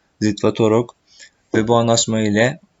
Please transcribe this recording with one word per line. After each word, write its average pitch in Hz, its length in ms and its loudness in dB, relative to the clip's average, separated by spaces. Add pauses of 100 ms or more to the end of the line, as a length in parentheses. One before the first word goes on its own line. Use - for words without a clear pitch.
(200)
Zitvatorok. 107 760 0 (600)
Ve 110 140 0
bu 120 80 4
anlaşma 117 440 0
ile 110 400 0 (200)